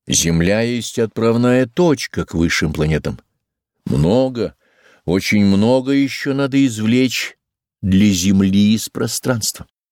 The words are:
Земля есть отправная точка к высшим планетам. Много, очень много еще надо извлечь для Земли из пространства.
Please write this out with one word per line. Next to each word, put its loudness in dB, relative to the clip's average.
Земля 0
есть -6
отправная 0
точка -2
к -20
высшим 0
планетам. -2
Много, 0
очень 0
много 2
еще -2
надо 0
извлечь -2
для 4
Земли 2
из -4
пространства. -4